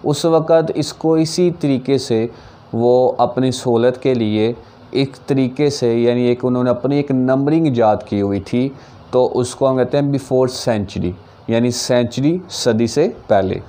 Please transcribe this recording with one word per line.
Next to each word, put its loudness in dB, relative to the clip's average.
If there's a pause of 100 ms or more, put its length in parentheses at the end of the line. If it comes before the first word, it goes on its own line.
उस -2
वक़्त 2
इसको -2
इसी 0
तरीके 0
से 0 (440)
वो 4 (120)
अपनी 0
सहूलत 0
के 2
लिए 0 (380)
एक -2 (140)
तरीके 0
से, 0
यानी 2
एक 0
उन्होंने 0
अपनी 0
एक -4
numbering 2
ईजाद 2
की -4
हुई -2
थी, -4 (420)
तो 4
उसको -2
हम 0
कहते 0
हैं 0
before 0
century, -4 (360)
यानी 2
century, -2
सदी 0
से 0 (220)
पहले। 0